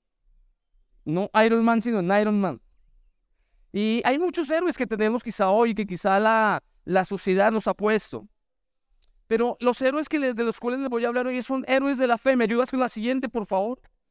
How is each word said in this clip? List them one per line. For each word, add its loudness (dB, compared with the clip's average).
No -2
Iron 2
Man, 2
sino -2
Iron 0
Man. -2
Y 0
hay 2
muchos -2
héroes 0
que -4
tenemos -2
quizá 0
hoy, 2
que -4
quizá 0
la, 2
la 2
sociedad 2
nos -2
ha 0
puesto. -2
Pero 0
los 0
héroes 0
que -2
les, 0
de -4
los -2
cuales -4
les -4
voy -2
a 0
hablar -2
hoy -2
son -4
héroes 0
de 2
la 2
fe. 2
¿Me 4
ayudas 0
con -2
la 2
siguiente, -4
por -4
favor? -2